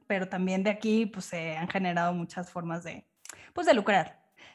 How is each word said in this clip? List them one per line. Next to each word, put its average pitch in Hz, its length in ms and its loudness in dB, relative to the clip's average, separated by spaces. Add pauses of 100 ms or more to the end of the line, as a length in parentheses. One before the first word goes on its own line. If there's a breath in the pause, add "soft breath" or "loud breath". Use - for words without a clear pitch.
pero 185 220 0
también 185 340 0
de 202 80 2
aquí, 220 340 2
pues, 202 200 -8
se 165 320 -6
han 170 100 -4
generado 175 460 0
muchas 175 380 -6
formas 170 320 -6
de, - 220 -12 (480 loud breath)
pues, 339 140 0
de 330 60 8
lucrar, 202 480 2 (340 loud breath)